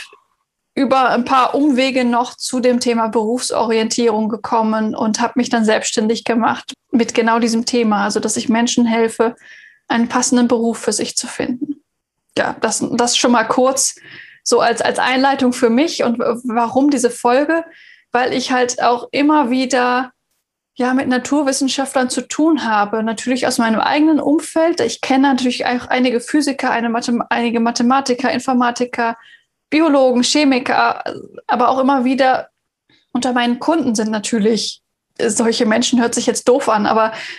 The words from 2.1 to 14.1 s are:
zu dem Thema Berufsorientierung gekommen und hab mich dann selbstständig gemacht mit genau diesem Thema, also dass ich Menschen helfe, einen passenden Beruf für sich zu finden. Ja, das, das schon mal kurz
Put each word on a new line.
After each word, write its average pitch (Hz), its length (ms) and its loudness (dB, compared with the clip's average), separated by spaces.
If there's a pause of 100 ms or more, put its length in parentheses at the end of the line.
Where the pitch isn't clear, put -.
zu - 240 -6
dem 247 200 2
Thema 233 280 0
Berufsorientierung 226 1200 0
gekommen 220 640 -2
und 220 260 -2
hab 233 160 -4
mich 247 140 -2
dann 226 160 2
selbstständig 214 580 0
gemacht - 480 -2 (180)
mit 233 220 0
genau 226 260 2
diesem 226 280 0
Thema, 214 380 0
also 208 140 -2
dass 214 200 -2
ich - 100 -4
Menschen 233 380 2
helfe, 226 500 0 (540)
einen 233 180 0
passenden 247 400 2
Beruf 233 300 0
für - 140 -2
sich - 240 -6
zu 254 100 -4
finden. - 560 -6 (560)
Ja, - 220 -4
das, - 320 -2
das 240 240 0
schon 247 160 2
mal 220 120 2
kurz 262 520 0 (480)